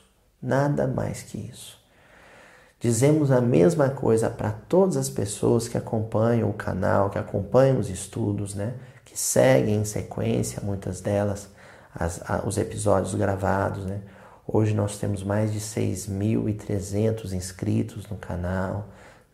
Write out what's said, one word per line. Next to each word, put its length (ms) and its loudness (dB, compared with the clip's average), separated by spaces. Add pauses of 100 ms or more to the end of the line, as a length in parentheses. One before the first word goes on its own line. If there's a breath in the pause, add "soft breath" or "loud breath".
(420)
nada 440 2
mais 380 -4
que 140 -12
isso. 440 -14 (1000 soft breath)
Dizemos 520 4
a 80 6
mesma 500 6
coisa 400 2
para 220 -4
todas 460 2
as 120 -2
pessoas 600 0
que 80 -4
acompanham 720 0
o 40 -2
canal, 560 0
que 80 -4
acompanham 600 2
os 100 -2
estudos, 640 -4
né? 200 -4 (320 loud breath)
Que 120 -14
seguem 580 4
em 100 2
sequência, 760 -2
muitas 380 -4
delas, 480 -2 (480 loud breath)
as, 340 -4
a, 160 0
os 120 -2
episódios 580 0
gravados, 720 0
né? 160 -4 (440 loud breath)
Hoje 280 2
nós 240 0
temos 260 -4
mais 300 0
de 80 -4
seis 440 -4
mil 440 0
e 40 0
trezentos 800 -2
inscritos 800 -4
no 80 -10
canal, 720 -4 (440 loud breath)